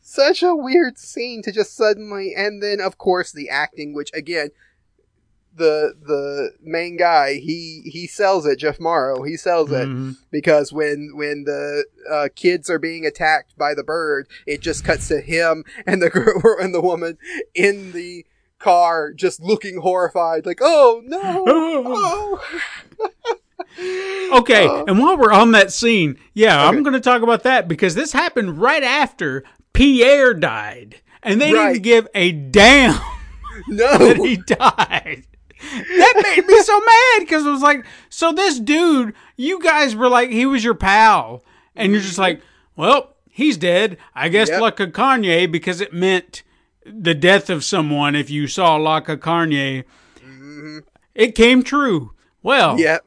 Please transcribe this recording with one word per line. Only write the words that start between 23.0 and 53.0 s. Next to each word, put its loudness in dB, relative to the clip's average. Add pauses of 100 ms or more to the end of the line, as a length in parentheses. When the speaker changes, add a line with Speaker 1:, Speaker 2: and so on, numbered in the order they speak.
Speaker 2:
Okay, 4
Speaker 1:
Uh, -2
Speaker 2:
and 2
while 4
we're 4
on 6
that 4
scene, 0 (160)
yeah, 4
Speaker 1:
Okay. 4
Speaker 2:
I'm 0
gonna 0
talk 2
about 0
that, 2
because -2
this -4
happened -2
right 2
after -4 (280)
Pierre 6
died. -8 (260)
And 0
they 2
Speaker 1:
Right. 2
Speaker 2:
didn't -6
give 4
a 0
damn 6 (340)
<laughs> -18
Speaker 1:
No. 0
Speaker 2:
that 6
he -2
died. -2 (360)
That 2 (140)
made 0
me 8
so 2
mad, 4
'cause -2
it -2
was -4
like, 2 (240)
so -2
this -2
dude, 0 (220)
you -6
guys 0
were 0
like, 2
he 0
was 0
your 0
pal. 2 (300)
And 0
you're 2
just -10
Speaker 1:
Mm-hmm. -6
Speaker 2:
like, -2 (340)
"Well, 0 (140)
he's -2
dead. -2 (160)
I -2
guess 2
Speaker 1:
Yep. -2
Speaker 2:
La 2
Cacargne, -2
because -6
it -10
meant -4 (440)
the -4
death 2
of -4
someone -2
if -4
you -4
saw 0
La 0
Cacargne." -4 (420)
Speaker 1:
Mm-hmm. -20 (360)
Speaker 2:
It 0
came 4
true. -2 (300)
Well, 0
Speaker 1:
Yep. 0